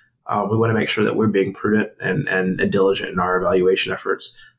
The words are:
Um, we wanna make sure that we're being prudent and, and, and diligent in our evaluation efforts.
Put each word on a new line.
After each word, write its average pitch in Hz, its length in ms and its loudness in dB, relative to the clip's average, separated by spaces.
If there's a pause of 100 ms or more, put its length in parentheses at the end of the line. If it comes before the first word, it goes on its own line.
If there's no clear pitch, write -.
(260)
Um, 101 240 -2
we 110 80 2
wanna 113 160 2
make 107 160 0
sure 107 140 0
that 107 120 0
we're 107 120 2
being 98 260 2
prudent 104 460 0
and, 92 280 -2
and, 92 320 0
and 98 120 0
diligent 98 400 0
in 90 80 -4
our 90 180 0
evaluation 92 560 2
efforts. - 420 -4 (240)